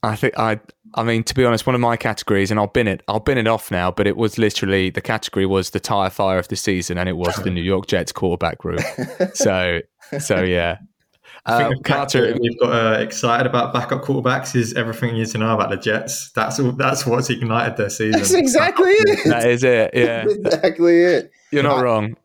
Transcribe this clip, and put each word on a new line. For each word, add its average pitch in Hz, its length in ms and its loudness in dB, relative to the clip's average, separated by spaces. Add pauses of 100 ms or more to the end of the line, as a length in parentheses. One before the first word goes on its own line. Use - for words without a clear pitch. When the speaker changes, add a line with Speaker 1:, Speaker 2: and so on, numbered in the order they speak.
Speaker 1:
I 110 120 -2
think - 220 -2
I, 110 220 0 (340)
I 120 80 -2
mean, 113 220 0
to - 100 -6
be 131 100 4
honest, 117 220 2
one 127 80 2
of 123 60 0
my 120 160 2
categories, 104 540 0
and 107 100 0
I'll 104 80 2
bin 120 200 2
it, 95 200 -4
I'll 104 120 -2
bin 135 180 0
it 113 100 0
off 113 220 -2
now, 90 200 0
but 101 160 0
it 101 100 0
was 110 220 -2
literally, 98 520 2
the - 100 -6
category 104 460 -2
was 95 240 0
the 101 100 -4
tire 98 300 -2
fire 95 280 0
of 87 100 -4
the 95 80 -6
season, 90 420 -4
and 90 100 -2
it 90 80 -4
was 87 200 -2
the 95 140 -4
New 90 120 -2
York 92 240 0
Jets 87 260 -2
quarterback 87 520 -4
room. 87 140 -4 (280)
Speaker 2:
<laughs> - 280 -6
Speaker 1:
So, 90 460 0 (380)
so 98 240 -2
yeah. 87 360 0 (680)
Speaker 3:
I 117 120 0
think 117 80 2
Speaker 1:
Uh, - 20 0
Speaker 3:
the 123 80 0
fact - 80 -12
Speaker 1:
Carter 135 480 0
Speaker 3:
that 120 80 -2
we've 117 180 -2
got, 123 140 2
uh, 113 280 2
excited 117 460 0
about 123 260 -2
backup 131 300 -4
quarterbacks 131 540 -2
is 110 180 0
everything 113 360 -4
you 113 120 -2
need 110 80 -4
to - 80 -6
know 110 160 2
about 101 160 0
the 98 60 -2
Jets. - 560 -4
That's 113 260 -2
all, 127 140 0
that's 131 340 -2
what's 123 240 0
ignited 117 460 -2
their - 140 -2
season. 110 300 -2
Speaker 2:
That's 101 140 2
exactly 339 560 2
it. 415 380 4
Speaker 1:
That 117 180 2
is 120 160 2
it, 120 320 4
yeah. 117 300 2
Speaker 2:
That's 208 100 2
exactly 170 680 4
it. 175 280 2 (220)
Speaker 1:
You're 143 100 2
not 143 160 2
Speaker 2:
I, 127 40 2
Speaker 1:
wrong. 113 420 0